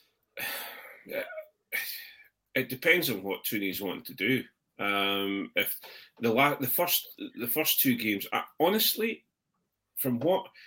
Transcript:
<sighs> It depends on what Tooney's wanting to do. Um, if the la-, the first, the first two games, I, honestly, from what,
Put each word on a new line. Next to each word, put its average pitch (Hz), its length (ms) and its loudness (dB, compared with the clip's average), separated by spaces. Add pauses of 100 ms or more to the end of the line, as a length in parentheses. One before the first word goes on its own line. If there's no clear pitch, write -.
(360)
<sighs> - 60 -8 (2000)
It 131 160 0
depends 160 400 4
on 98 120 -2
what 95 220 -4
Tooney's 98 380 -2
wanting 90 220 -4
to - 100 -16
do. 113 280 2 (360)
Um, 98 800 0
if - 220 0 (420)
the 117 120 2
la-, 139 220 4
the 135 120 -4
first, - 400 2 (320)
the 117 80 -4
first - 340 0
two 127 160 4
games, 107 360 0
I, 110 100 0 (160)
honestly, 214 680 2 (720)
from 120 220 0
what, 175 260 2 (200)